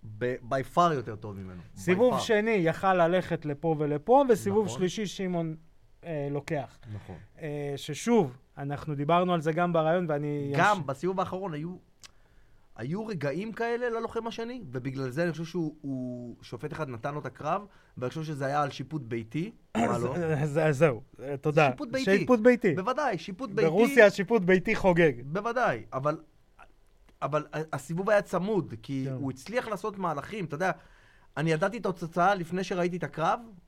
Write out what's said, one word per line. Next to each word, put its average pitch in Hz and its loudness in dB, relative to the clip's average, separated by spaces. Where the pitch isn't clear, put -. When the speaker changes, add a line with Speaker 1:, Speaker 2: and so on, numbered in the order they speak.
Speaker 1:
ב-, 123 -2
by 135 -2
far 170 6
יותר 120 -4
טוב 107 -10
ממנו. 92 -12
Speaker 2:
סיבוב 185 4
Speaker 1:
by - 2
far. - 0
Speaker 2:
שני 220 2
יכל 180 2
ללכת 170 0
לפה 151 -2
ולפה, 151 4
וסיבוב 202 2
Speaker 1:
נכון. - -4
Speaker 2:
שלישי 185 -2
שמעון, 170 -4
אה, 147 -6
לוקח. 143 -6
Speaker 1:
נכון. 98 -14
Speaker 2:
אה, 147 -8
ששוב, 156 0
אנחנו 143 -6
דיברנו 170 2
על 170 0
זה 151 0
גם 175 0
ברעיון, 165 2
ואני 147 -2
Speaker 1:
גם 202 4
Speaker 2:
אמש- 156 -6
Speaker 1:
בסיבוב 175 -4
האחרון 185 -4
היו, 160 -8
היו 170 -6
רגעים 185 -4
כאלה 233 -2
ללוחם 226 -6
השני, 233 -8
ובגלל 131 -6
זה 139 -2
אני 175 0
חושב 160 -6
שהוא, 160 -4
הוא, 123 -8
שופט 151 -10
אחד 156 -6
נתן 127 -8
לו 151 -6
את 143 -12
הקרב, 160 -6
ואני 127 -4
חושב 160 -8
שזה 147 -6
היה 139 0
על 139 -2
שיפוט 147 -8
ביתי, 120 -6
Speaker 2:
<coughs> - -6
Speaker 1:
מה 220 2
לא? 120 -2
Speaker 2:
זה, 156 0
זה, 156 2
זהו, 135 2
אה, 139 -6
תודה. 147 4
Speaker 1:
שיפוט 240 -6
ביתי. 262 -2
Speaker 2:
שיפוט 240 4
ביתי. 226 6
Speaker 1:
בוודאי, 247 -2
שיפוט 202 -8
ביתי. 202 -2
Speaker 2:
ברוסיה 214 8
שיפוט 202 0
ביתי 185 4
חוגג. 170 6
Speaker 1:
בוודאי, 202 -2
אבל, 143 -2
אבל 151 -2
ה-, 160 -4
הסיבוב 170 -6
היה 208 6
צמוד, 185 -2
כי 135 -6
Speaker 2:
כן. 135 -6
Speaker 1:
הוא 131 -6
הצליח 233 -6
לעשות 208 -6
מהלכים, 180 -4
אתה 143 -8
יודע, 180 0
אני 160 0
ידעתי 196 0
את 214 -8
התוצאה 180 0
לפני 180 -4
שראיתי 180 -2
את 170 -6
הקרב 160 -2